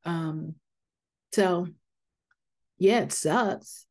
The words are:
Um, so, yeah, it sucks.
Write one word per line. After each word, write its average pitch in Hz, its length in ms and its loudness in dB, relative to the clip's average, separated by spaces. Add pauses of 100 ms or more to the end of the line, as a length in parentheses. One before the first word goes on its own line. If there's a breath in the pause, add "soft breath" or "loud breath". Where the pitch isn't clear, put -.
Um, 160 520 -6 (760)
so, 180 360 2 (1080)
yeah, 214 220 4
it 143 120 -4
sucks. - 800 -2